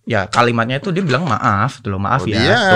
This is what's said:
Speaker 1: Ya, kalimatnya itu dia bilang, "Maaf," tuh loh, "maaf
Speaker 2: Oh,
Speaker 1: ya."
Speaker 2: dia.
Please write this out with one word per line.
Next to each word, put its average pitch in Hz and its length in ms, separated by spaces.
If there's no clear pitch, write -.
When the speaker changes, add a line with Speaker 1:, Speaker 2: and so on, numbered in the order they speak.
Speaker 1:
Ya, 104 220
kalimatnya 120 540
itu - 100
dia 180 120
bilang, 151 240
"Maaf," 113 540
tuh - 120
loh, 95 80
"maaf 120 240
Speaker 2:
Oh, - 20
Speaker 1:
ya." 107 140
Speaker 2:
dia. 190 200